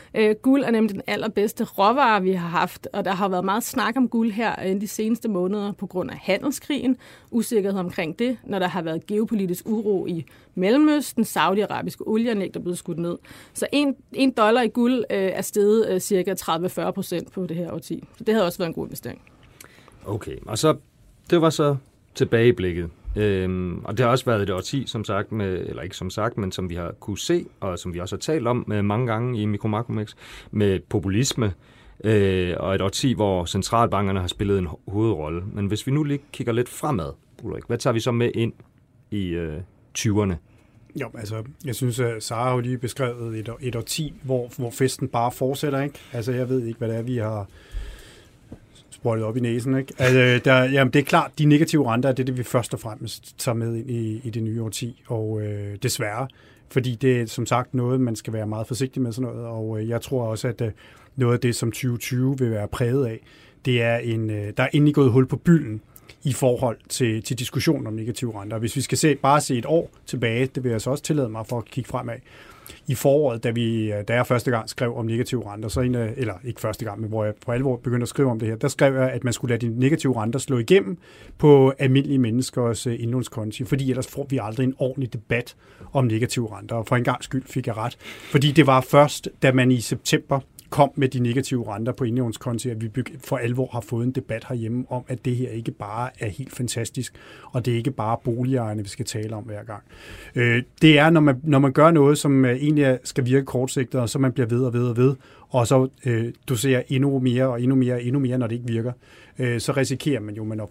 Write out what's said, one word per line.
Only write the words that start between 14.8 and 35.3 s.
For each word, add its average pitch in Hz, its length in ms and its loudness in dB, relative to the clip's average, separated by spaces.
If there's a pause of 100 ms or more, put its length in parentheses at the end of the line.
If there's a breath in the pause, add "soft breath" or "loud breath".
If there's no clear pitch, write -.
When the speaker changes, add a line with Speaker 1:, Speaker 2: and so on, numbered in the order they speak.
Speaker 1:
øh, 202 80 0
er 190 240 0
steget, 214 480 2
øh, 185 100 0
cirka 185 340 0
tredive 170 340 -2
fyrre 175 240 -2
procent 180 400 -6
på 180 140 -6
det 165 100 -6
her 170 160 -6
årti. - 320 -10 (140)
Så - 60 -16
det 220 100 2
havde 208 120 4
også 175 120 -4
været 175 100 -2
en 165 60 -6
god 151 120 -6
investering. - 360 -14 (840 loud breath)
Speaker 2:
Okay, 92 300 -8 (100)
og 107 120 -6
så, 156 180 4 (540)
det 175 100 6
var 160 100 6
så 147 260 2 (380)
tilbageblikket. 92 760 2 (280)
Øhm, 92 640 0
og 101 140 -4
det 127 60 2
har 117 60 4
også 127 140 2
været 110 180 2
et 98 80 -2
årti, 98 360 -4
som 110 180 -6
sagt, 104 280 -4
med, 95 340 -4
eller 58 160 -10
ikke 90 140 -12
som 92 140 -8
sagt, 113 280 -4
men 95 140 -4
som 92 180 -6
vi 85 40 -6
har 87 260 -8
kunne 101 180 -8
se, - 280 -2 (140)
og 90 180 -6
som 90 160 -8
vi 85 60 -6
også 98 160 -8
har 92 40 -14
talt 156 260 -2
om, 120 260 -2
øh, 101 120 0
mange 107 220 0
gange 113 360 -2
i 107 40 0
Mikro 107 220 -2
Makro 107 240 -4
Mix, 107 200 -6 (380 loud breath)
med 98 380 2
populisme, 104 640 0 (520 soft breath)
øh, 95 520 4
og 95 180 -2
et 95 60 0
årti, 107 320 0
hvor 95 320 2
centralbankerne 98 760 0
har 90 60 -2
spillet 98 320 0
en 90 80 -2
ho-, 78 220 -12
hovedrolle. 90 540 -2 (100)